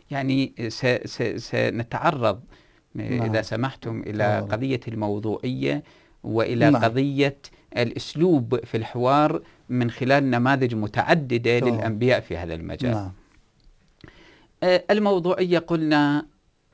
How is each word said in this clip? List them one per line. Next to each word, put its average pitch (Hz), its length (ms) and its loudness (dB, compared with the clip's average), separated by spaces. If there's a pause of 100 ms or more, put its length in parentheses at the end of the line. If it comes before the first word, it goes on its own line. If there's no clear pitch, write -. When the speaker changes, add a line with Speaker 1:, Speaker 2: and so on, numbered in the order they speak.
(120)
Speaker 1:
يعني 135 420 -2 (140)
س-، - 180 -6 (200)
س-، 117 440 -6
سنتعرض، 117 920 0 (600)
آه، 110 100 -6
Speaker 2:
نعم. 113 200 -2
Speaker 1:
إذا 107 120 0
سمحتم، 113 600 -6
إلى 107 400 -2
Speaker 2:
تفضل. 104 100 -8
Speaker 1:
قضية 123 360 -2
الموضوعية 113 960 -4 (400)
وإلى 117 460 2
Speaker 2:
نعم. 120 140 4
Speaker 1:
قضية 139 540 0 (400)
الأسلوب 123 880 0
في - 120 -4
الحوار 139 640 2 (280)
من 123 220 0
خلال 139 380 2
نماذج 127 460 2
متعددة 120 840 2
Speaker 2:
تمام. 120 160 2
Speaker 1:
للأنبياء 110 440 2
في 85 180 -6
هذا 85 160 -6
المجال. 82 380 -4
Speaker 2:
نعم. 101 200 -4 (1500)
Speaker 1:
آه، 180 280 4
الموضوعية 185 680 2
قلنا 151 680 2 (480)